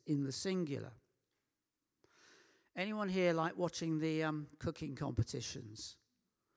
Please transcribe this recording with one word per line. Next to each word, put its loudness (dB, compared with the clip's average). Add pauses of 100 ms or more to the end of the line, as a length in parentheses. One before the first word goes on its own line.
in 2
the 0
singular. -2 (1800)
Anyone 0
here 6
like 2
watching 0
the, 2
um, 0 (120)
cooking -4
competitions? -4 (600)